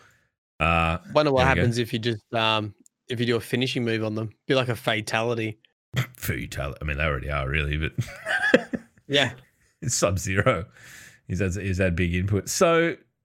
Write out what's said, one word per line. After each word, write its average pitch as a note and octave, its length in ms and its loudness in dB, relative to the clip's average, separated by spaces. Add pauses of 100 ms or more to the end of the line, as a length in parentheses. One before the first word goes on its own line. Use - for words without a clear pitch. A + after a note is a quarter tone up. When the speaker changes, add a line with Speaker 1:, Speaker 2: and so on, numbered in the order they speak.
(580)
Speaker 1:
Uh, E2 400 2 (140)
Speaker 2:
Wonder D3 200 4
what C3 120 4
Speaker 1:
there C3 60 6
we C3 60 4
go. - 40 2
Speaker 2:
happens A#2+ 160 2
if A#2 160 -4
you A#2 60 -2
just, A2 340 -4
um, A2 420 0 (360)
if A#2+ 100 -4
you A#2+ 60 0
do A#2+ 100 2
a G#2+ 40 -2
finishing B2+ 440 -2
move A2+ 200 0
on G#2+ 100 -4
them. A2 160 -4 (160)
Be C#3 80 2
like B2+ 160 2
a A2+ 60 -2
fatality. A2 840 -2 (360)
Speaker 1:
<laughs> B2 40 -2 (180)
Fatality. C2+ 640 -6
I - 40 -8
mean, D2+ 120 -4
they D2 80 0
already C#2 260 -2
are, C#2+ 180 -2
really, D2 280 0
but D#2 160 -2 (640)
<laughs> - 260 0 (260)
Speaker 2:
Yeah. C#3 260 2 (500)
Speaker 1:
it's B2+ 120 -4
Sub-Zero. F#2+ 680 0 (640)
He's F#2 120 -4
had, F#2 160 0
he's F#2+ 220 -2
had F#2 180 2
big F2 180 0
input. F#2+ 340 0
So E3 480 2 (280)